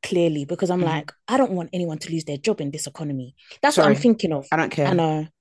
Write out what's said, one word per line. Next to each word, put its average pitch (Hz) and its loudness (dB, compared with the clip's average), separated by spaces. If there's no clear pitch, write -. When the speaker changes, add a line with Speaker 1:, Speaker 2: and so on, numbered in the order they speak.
Speaker 1:
clearly, 160 0
because 175 -2
I'm 180 0
Speaker 2:
Mm-hmm. 165 2
Speaker 1:
like, 156 -4
I 247 0
don't 254 2
want 180 -4
anyone 170 -4
to - -12
lose 165 -4
their 147 -8
job 208 -2
in 143 -4
this 147 -8
economy. 139 -8
That's 294 2
what 160 6
I'm 143 6
Speaker 2:
Sorry. 143 -4
Speaker 1:
thinking 220 4
of. 139 -4
Speaker 2:
I 160 0
don't 160 0
care. 147 0
Speaker 1:
I 131 2
know. 160 2